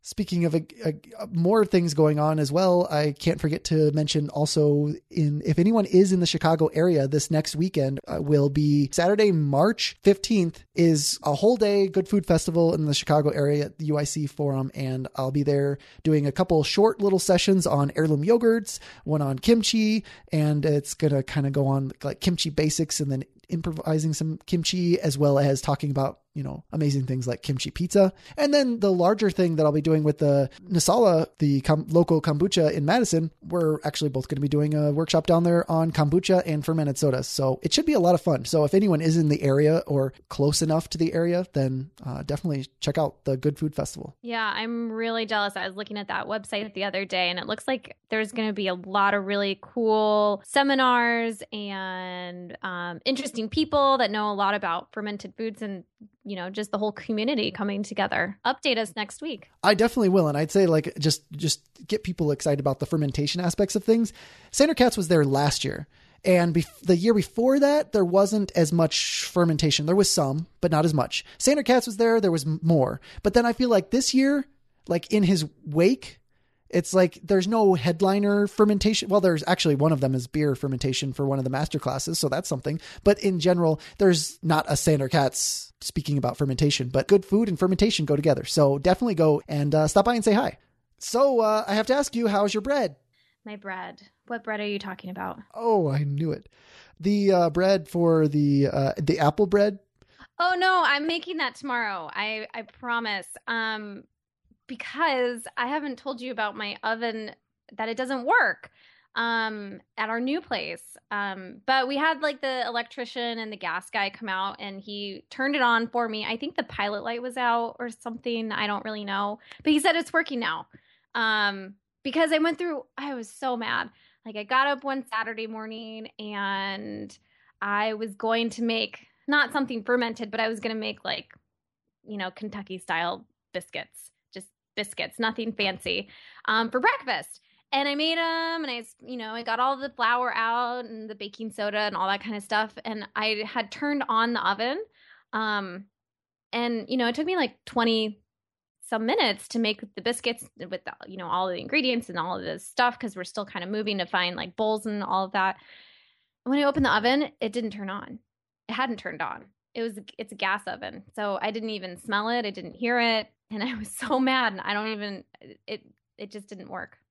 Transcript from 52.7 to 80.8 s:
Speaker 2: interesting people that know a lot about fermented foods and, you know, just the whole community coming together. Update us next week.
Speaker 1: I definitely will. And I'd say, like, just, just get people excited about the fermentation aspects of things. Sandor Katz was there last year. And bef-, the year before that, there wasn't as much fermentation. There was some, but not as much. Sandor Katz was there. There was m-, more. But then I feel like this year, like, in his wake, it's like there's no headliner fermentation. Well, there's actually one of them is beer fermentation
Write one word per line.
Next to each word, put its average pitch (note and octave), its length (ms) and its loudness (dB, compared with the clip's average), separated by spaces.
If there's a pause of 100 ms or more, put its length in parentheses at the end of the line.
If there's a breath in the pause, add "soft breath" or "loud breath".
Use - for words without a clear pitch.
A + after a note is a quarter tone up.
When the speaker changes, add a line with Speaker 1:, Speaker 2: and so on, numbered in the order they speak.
Speaker 2:
interesting C4+ 300 -4 (140)
people C#4+ 480 2
that A3 140 0
know G#3 200 -2
a - 20 -4
lot G3+ 200 0
about F#3 400 -4
fermented G#3 420 -10
foods A3 260 -10
and, G3 220 -10 (400)
you G3+ 140 -12
know, F3+ 120 -8
just G#3 220 -8
the G#3 60 -4
whole G#3 160 -2
community A3 580 -2
coming G3+ 320 -6
together. G3 600 -4
Update B3+ 320 -2
us G#3+ 180 -6
next G#3 260 -10
week. D4 280 -10 (120)
Speaker 1:
I G3+ 120 4
definitely A3+ 340 2
will. F3+ 220 4
And C#3+ 80 -2
I'd D3+ 140 -2
say, F#3+ 160 4
like, D#3+ 300 0
just, D3+ 360 -2
just D3+ 280 -4 (240)
get G#3+ 180 -4
people E3 280 -2
excited C#3+ 300 0
about C3+ 180 -2
the D3 60 -2
fermentation D3+ 560 -2
aspects F3+ 340 0
of G#3 80 -2
things. A3+ 300 2 (380 loud breath)
Sandor D4+ 220 4
Katz B3 220 4
was F3 140 -4
there D#3+ 160 6
last C#3 400 2
year. - 200 -6 (380 soft breath)
And E3+ 320 4
bef-, - 240 -2
the F3+ 160 4
year G3+ 180 2
before A#3+ 460 2
that, C#4+ 320 2
there G3+ 140 4
wasn't G3 500 2
as E3 160 4
much - 540 0
fermentation. D3+ 600 2
There F3 120 2
was G3+ 120 6
some, D3 380 0 (140)
but E3+ 100 2
not D#3 140 4
as D#3+ 80 2
much. - 320 -2 (120 loud breath)
Sandor C#4+ 260 2
Katz B3 240 4
was G#3 100 -8
there. A3+ 240 4
There F#3+ 100 4
was D#3 140 0
m-, D#3 180 -2
more. D3+ 380 4 (200 loud breath)
But G#3 120 0
then A#3+ 120 6
I A#3 60 2
feel B3 180 0
like F#3+ 220 4
this C4 220 2
year, C4+ 340 4 (400)
like, E3+ 240 -2
in G#3+ 120 4
his E3+ 220 4 (200)
wake, E3+ 540 2 (480)
it's - 280 -2
like F3+ 280 4
there's F#3+ 240 2
no G#3 280 4
headliner G3 720 2
fermentation. G#3+ 600 2
Well, G3+ 140 4
there's E3+ 240 2
actually D#3+ 300 2
one D3+ 160 4
of C#3 100 2
them C3 140 0
is B2+ 100 -2
beer D3 300 0
fermentation C3 580 -4